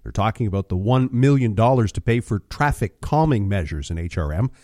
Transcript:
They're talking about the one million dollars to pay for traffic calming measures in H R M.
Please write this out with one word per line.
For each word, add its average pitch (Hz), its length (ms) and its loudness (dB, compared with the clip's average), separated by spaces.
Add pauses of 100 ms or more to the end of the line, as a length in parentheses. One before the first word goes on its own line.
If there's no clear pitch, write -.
They're 58 100 -12
talking 110 340 -2
about 98 220 -2
the 92 80 -2
one 127 340 2
million 127 440 2
dollars 113 380 2
to - 100 -6
pay 120 180 0
for 107 200 -4 (100)
traffic - 500 -2
calming 147 480 2
measures 82 420 -4
in 82 60 -4
H 85 220 -6
R 76 120 -2
M. 101 200 -2 (140)